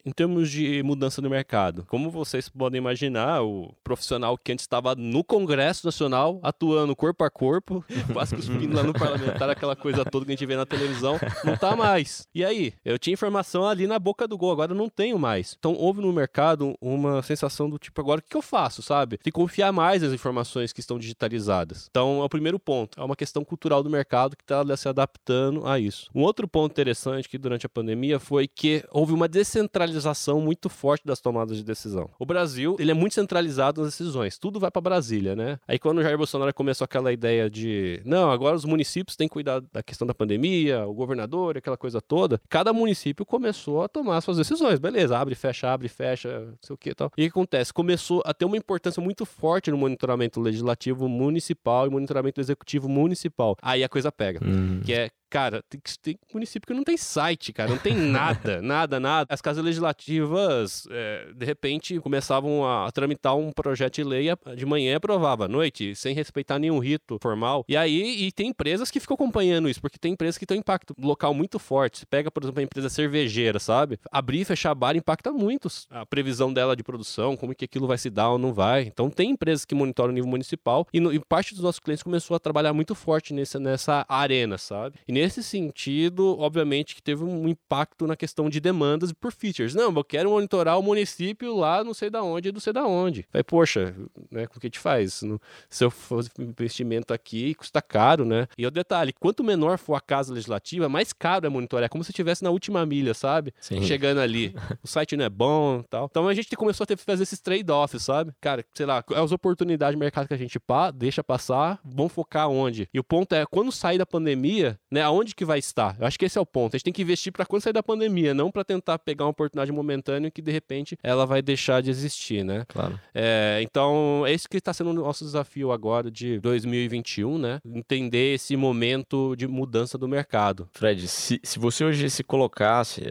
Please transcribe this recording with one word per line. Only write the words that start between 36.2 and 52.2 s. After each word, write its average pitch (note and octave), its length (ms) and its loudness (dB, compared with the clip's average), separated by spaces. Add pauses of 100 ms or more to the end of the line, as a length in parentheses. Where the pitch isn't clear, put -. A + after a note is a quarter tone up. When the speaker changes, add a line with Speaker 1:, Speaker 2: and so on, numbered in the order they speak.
Speaker 1:
começou C#3 300 -2
aquela B2+ 300 0
ideia A#2 360 2
de, G#2 540 -4
"Não, D#3+ 260 4
agora C3+ 280 4
os C#3+ 80 -4
municípios D#3+ 500 0
têm D#3 140 0
que - 40 -10
cuidar C#3+ 280 -2 (100)
da G#2+ 100 -6
questão - 240 -6
da B2 80 -2
pandemia, C3 720 2
o G#2 80 -6
governador, C3 640 -2
aquela C3 200 -4
coisa A#2 240 -4
toda", D3+ 480 2
cada G3 240 2
município G#3 520 0
começou G#3 560 -2
a G3+ 60 -2
tomar G3+ 320 -2
suas F3 160 -2
decisões, A3+ 420 4
beleza, D#3+ 400 2
abre, C3+ 180 -2
fecha, B2+ 360 -2
abre, C3 160 -2
fecha, B2 540 -4
não A2+ 200 -16
sei - 120 -14
o C3+ 40 -12
que - 120 -8
e - 60 -8
tal. C#3+ 220 -4
E D3+ 40 2
o D#3 40 6
que E3+ 40 0
acontece? D#3 440 0
Começou F3 520 0
a D3+ 80 -2
ter - 100 0
uma G3+ 140 0
importância F3+ 440 -4
muito G3 220 -4
forte E3+ 460 0
no D3 80 0
monitoramento B2+ 640 0
legislativo A#2+ 640 0
municipal C3 800 2
e C#3 60 0
monitoramento C#3 500 -2